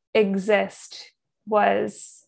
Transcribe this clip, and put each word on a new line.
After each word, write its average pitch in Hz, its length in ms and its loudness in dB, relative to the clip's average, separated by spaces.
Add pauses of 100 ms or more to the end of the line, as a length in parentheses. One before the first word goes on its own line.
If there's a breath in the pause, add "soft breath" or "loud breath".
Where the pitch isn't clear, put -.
(140)
exist 196 960 0 (340)
was 208 800 0